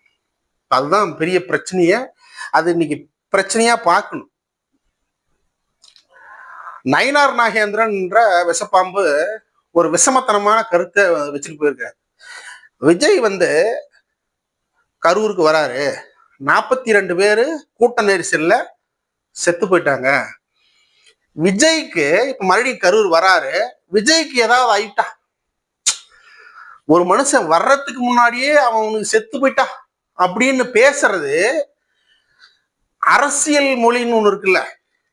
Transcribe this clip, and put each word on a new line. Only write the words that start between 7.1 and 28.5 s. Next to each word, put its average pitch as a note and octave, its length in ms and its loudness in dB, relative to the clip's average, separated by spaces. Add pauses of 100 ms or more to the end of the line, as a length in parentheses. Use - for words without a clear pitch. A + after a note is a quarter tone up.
நாகேந்திரன்ற G#3 800 -2 (280)
விஷப்பாம்பு F#3 560 -2 (720)
ஒரு E3 160 2
விஷமத்தனமான G#3+ 680 2 (100)
கருத்தை F3+ 340 0 (280)
வச்சுட்டு D3 300 -12
போயிருக்காரு. B2+ 360 -4 (840)
விஜய் F#3+ 420 2
வந்து G3 300 0 (1500)
கரூருக்கு F#3 420 0
வராரு, D3 400 0 (560)
நாற்பத்தி A3+ 520 0
ரெண்டு F#3 240 0
பேரு G#3 280 2 (300)
கூட்ட A#3 280 0
நெரிசல்ல F3+ 520 0 (840)
செத்து F3 300 -2
போயிட்டாங்க. C#3 420 0 (1300)
விஜய்க்கு G3+ 720 0 (220)
இப்ப B3 160 -8
மறுபடியும் G#3+ 400 0
கரூர் G3+ 260 2
வராரு, E3 420 2 (400)
விஜய்க்கு C4+ 480 0
ஏதாவது A#3+ 320 2
ஆயிட்டா, C#4+ 340 -2 (1800)
ஒரு F3 160 4
மனுஷன் A3 420 0
வர்றதுக்கு B3 560 0
முன்னாடியே A#3+ 560 0